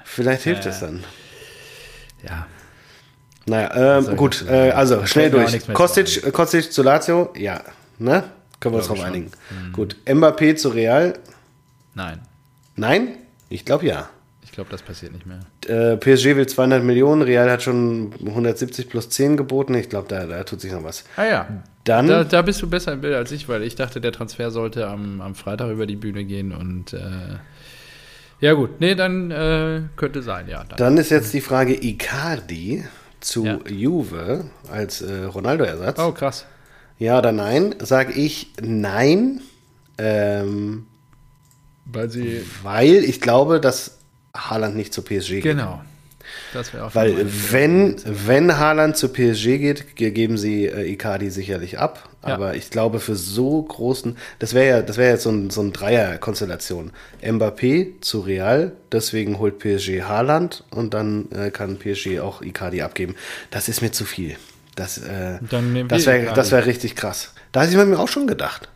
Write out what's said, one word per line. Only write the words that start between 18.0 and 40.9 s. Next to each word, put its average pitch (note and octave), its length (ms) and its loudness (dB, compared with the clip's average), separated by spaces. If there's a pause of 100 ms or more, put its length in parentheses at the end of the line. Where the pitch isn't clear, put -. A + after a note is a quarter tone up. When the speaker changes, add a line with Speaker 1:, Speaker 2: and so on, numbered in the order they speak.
Speaker 1:
hundertsiebzig A#2 640 -4
plus A2+ 200 -6
zehn C#3+ 280 2
geboten. C3+ 380 0
Ich A#2 140 -2
glaub, G2+ 200 -6
da, F#2+ 160 -6
da E2+ 200 -8
tut - 160 -12
sich F#2+ 100 -10
noch F2 120 -8
was. D#2+ 200 -14 (120)
Speaker 2:
Ah G3+ 100 -2
ja. A2+ 220 0 (360)
Speaker 1:
Dann A#2 240 4
Speaker 2:
Da, E3 160 6
da E3+ 180 4
bist G3 200 0
du - 80 -6
besser F3 240 -4
im C#3 80 -10
Bild D3 140 -2
als A#2+ 160 -4
ich, D3 160 -12
weil A2+ 160 -2
ich A2+ 120 -8
dachte, B2+ 260 -6
der A#2 100 -2
Transfer A#2 400 -8
sollte A2+ 360 -4
am, G2+ 340 -8
am F#2+ 140 -10
Freitag A2 360 -8
über A2 140 -4
die G#2 100 -8
Bühne G2+ 300 -8
gehen G2 280 -6
und, F2+ 400 -10
äh, F#2 60 -10 (1400)
ja D3 120 6
gut. C#3+ 280 0
Nee, F3+ 140 2
dann, F#3 360 -2
äh, D#3+ 500 -2 (140)
könnte C#3 280 -4
sein, F#2 240 -8
ja. D#2+ 160 -10
Dann. - 140 -12
Speaker 1:
Dann B2+ 200 6
ist E3+ 140 4
jetzt C#3+ 220 4
die C#3+ 80 0
Frage: C3 400 2
Icardi A#2 1000 -6 (380)
zu A2+ 240 -4
Speaker 2:
Ja. G#2+ 140 -2 (100)
Speaker 1:
Juve G#2+ 760 -2 (260)
als, G#2 300 -6
äh, F#2+ 240 -8
Ronaldo-Ersatz. F#2+ 720 -4
Speaker 2:
Oh, E3 120 0
krass. - 340 -6 (540)
Speaker 1:
Ja A#2 200 4
oder A#2+ 120 4
nein? A#2 480 0
Sag C3 380 2
ich D3 340 -4 (100)
nein, A#2+ 800 2 (580)
ähm, G#2 880 -2 (960)